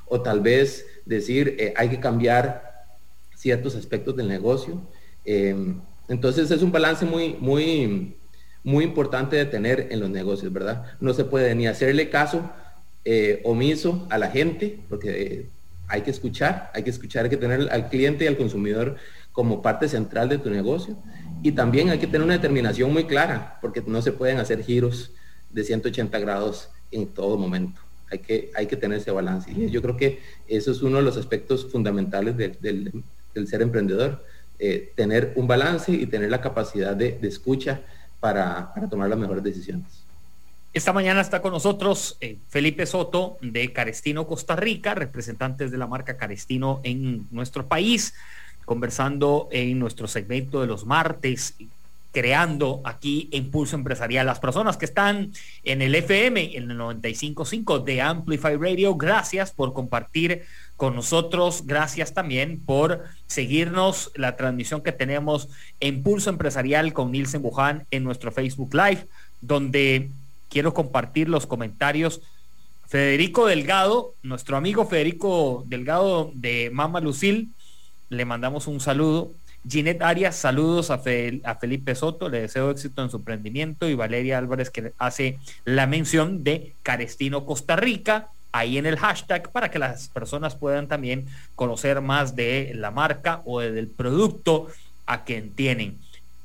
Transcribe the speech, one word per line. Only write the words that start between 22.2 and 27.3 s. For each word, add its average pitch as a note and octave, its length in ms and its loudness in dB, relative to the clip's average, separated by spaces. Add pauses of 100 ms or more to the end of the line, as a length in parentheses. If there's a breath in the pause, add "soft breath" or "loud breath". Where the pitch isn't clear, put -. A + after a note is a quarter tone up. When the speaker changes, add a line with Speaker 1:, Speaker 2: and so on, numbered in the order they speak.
Speaker 1:
una F3 120 6
determinación B2+ 580 4
muy D#3+ 120 4
clara, C#3+ 560 0
porque A#2 260 -4
no A2+ 160 0
se B2+ 100 2
pueden B2+ 260 2
hacer A2 240 0
giros A#2+ 500 2 (380 soft breath)
de G#2+ 140 -2
ciento A2 240 0
ochenta A2+ 300 -2
grados G2+ 500 -2 (240)
en G#2+ 160 -2
todo G2 280 0